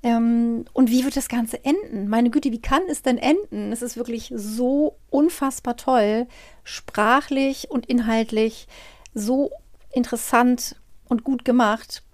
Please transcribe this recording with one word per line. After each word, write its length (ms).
Ähm, 680
und 160
wie 140
wird 140
das 100
Ganze 380
enden? 420
Meine 220
Güte, 220
wie 100
kann 280
es 120
denn 160
enden? 540
Es 100
ist 160
wirklich 360
so 640
unfassbar 680
toll, 520
sprachlich 1040
und 180
inhaltlich 800
so 380
interessant 840
und 140
gut 200
gemacht 600